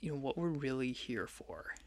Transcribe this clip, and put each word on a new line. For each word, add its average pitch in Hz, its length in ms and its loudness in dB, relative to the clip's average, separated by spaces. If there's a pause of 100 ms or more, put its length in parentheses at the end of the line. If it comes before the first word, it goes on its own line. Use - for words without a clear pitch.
you 156 100 0
know, 143 60 0
what 135 200 0
we're 170 120 4
really 131 440 2
here 117 340 0
for. - 460 -8 (140)